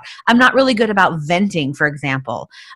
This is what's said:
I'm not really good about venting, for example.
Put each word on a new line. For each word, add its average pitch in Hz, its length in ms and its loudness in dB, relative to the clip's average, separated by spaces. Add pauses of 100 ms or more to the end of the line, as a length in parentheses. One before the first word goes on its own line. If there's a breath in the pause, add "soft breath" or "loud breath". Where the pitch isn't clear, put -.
(280 loud breath)
I'm 233 100 4
not 254 160 4
really 262 200 2
good 214 160 0
about 175 300 2
venting, 170 540 -2
for 156 120 -2
example. 135 640 -6 (260 loud breath)